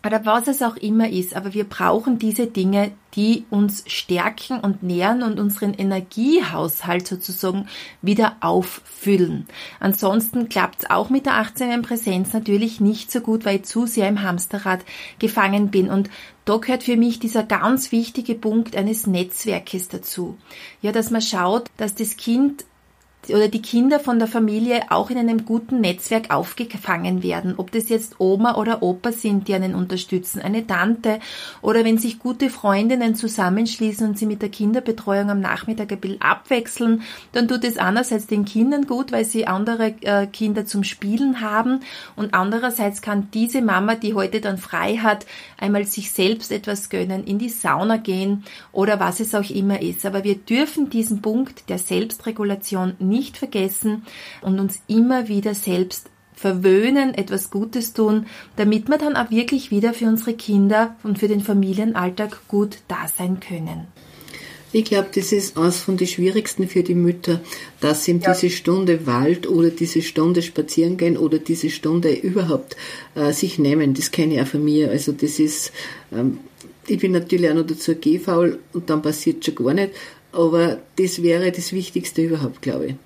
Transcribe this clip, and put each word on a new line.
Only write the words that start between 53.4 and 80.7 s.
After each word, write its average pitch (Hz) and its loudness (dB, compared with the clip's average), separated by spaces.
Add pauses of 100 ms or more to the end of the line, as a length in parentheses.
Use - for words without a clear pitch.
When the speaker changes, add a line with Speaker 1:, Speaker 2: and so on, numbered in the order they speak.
Speaker 1:
und 190 0
uns 196 -2
immer 233 4
wieder 208 0
selbst 185 -2 (260)
verwöhnen, 202 4
etwas 190 -4
Gutes 226 -4
tun, 220 4 (320)
damit 214 2
wir 294 4
dann 294 0
auch 233 0
wirklich 240 0
wieder 220 2
für 233 -2
unsere 220 2
Kinder 214 4
und 208 -2
für 208 2
den 208 2
Familienalltag 202 0
gut 208 0 (100)
da 170 -6
sein 185 -2
können. 165 -10 (840)
Speaker 2:
Ich 220 4
glaub, 196 2
das 196 0
ist 190 0
eins 175 4
von 190 0
den 180 2
schwierigsten 190 0
für 185 2
die 180 0
Mütter, 175 2 (400)
dass 151 0
sie 175 2
ihm 175 4
Speaker 1:
Ja. 185 4
Speaker 2:
diese 180 2
Stunde 170 2
Wald 139 2
oder 170 6
diese 165 0
Stunde 165 2
spazieren 165 0
gehen 170 2
oder 156 2
diese 160 -2
Stunde 160 2
überhaupt, 180 -2 (400)
äh, 147 2
sich 170 -2
nehmen. 143 4
Das - -4
kenn 160 2
ich 139 2
auch 135 0
von 147 -2
mir. 151 4
Also 147 0
das 151 -2
ist, - 0 (400)
ähm, 123 0 (480)
ich 196 0
bin 185 2
natürlich 175 2
auch 151 2
noch 165 2
dazu 160 -2
gehfaul 170 2 (120)
und 175 -6
dann 151 2
passiert 156 -2
schon 147 -2
gar 127 2
nicht. 196 2 (400)
Aber 170 2 (180)